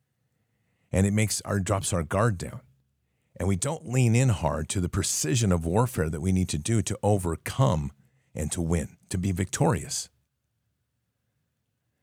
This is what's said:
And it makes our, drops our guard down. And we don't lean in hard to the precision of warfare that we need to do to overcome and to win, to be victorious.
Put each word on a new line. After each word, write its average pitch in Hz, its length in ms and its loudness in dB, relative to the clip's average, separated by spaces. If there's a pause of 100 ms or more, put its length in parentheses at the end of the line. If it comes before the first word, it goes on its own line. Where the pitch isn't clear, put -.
(920)
And 95 140 4
it 101 80 0
makes 110 280 0
our, 101 180 -2
drops 98 340 -2
our 85 80 0
guard 98 340 0
down. - 240 -10 (800)
And 92 100 0
we 98 80 4
don't 151 300 -4
lean 120 300 4
in 127 140 4
hard 78 400 -2
to 101 100 -2
the 87 80 0
precision 113 640 0
of 82 140 0
warfare 92 420 2
that 78 140 -4
we 95 100 2
need 92 160 2
to - 100 -2
do 110 220 0
to - 220 -4
overcome 87 920 0 (420)
and 78 180 -4
to 90 100 -4
win, 80 340 -2 (140)
to 92 80 -4
be 95 120 -2
victorious. 92 800 -2 (1900)